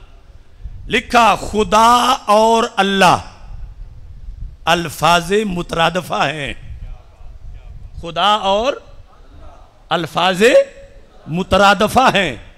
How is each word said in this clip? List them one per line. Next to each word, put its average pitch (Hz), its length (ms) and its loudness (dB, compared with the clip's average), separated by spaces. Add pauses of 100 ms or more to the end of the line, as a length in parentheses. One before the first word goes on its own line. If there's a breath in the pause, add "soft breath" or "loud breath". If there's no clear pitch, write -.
(880)
لکھا، 226 480 2
خدا 226 800 2 (100)
اور 220 380 4 (120)
اللہ 190 420 4 (1500)
الفاظ 170 680 0 (140)
مترادفہ 170 680 -4
ہیں۔ 147 400 -4 (1500)
خدا 170 340 0
اور 208 380 0 (1160)
الفاظ 170 540 -2 (840)
مترادفہ 196 840 2
ہیں۔ 175 220 0 (220)